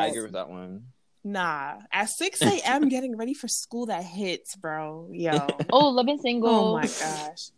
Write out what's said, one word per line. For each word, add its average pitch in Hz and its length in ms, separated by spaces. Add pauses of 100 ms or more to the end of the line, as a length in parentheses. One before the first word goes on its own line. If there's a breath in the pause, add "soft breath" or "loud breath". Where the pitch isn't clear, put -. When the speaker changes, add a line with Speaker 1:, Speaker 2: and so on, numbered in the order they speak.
Speaker 1:
that. - 60
Speaker 2:
agree 113 120
with 107 100
that 90 180
one. 92 340 (400)
Speaker 3:
Nah, 165 500 (160)
at 208 200
six - 320
A 214 220
M 277 240
Speaker 2:
<laughs> - 20
Speaker 3:
getting 254 260
ready 233 180
for - 140
school, - 380
that 185 180
hits, 180 500
bro. 156 580
Yo. 160 520
Speaker 2:
<laughs> - 60
Speaker 1:
Oh, 285 200
Living 254 280
Single. 240 320
Speaker 3:
Oh 208 240
my 156 120
gosh. 156 720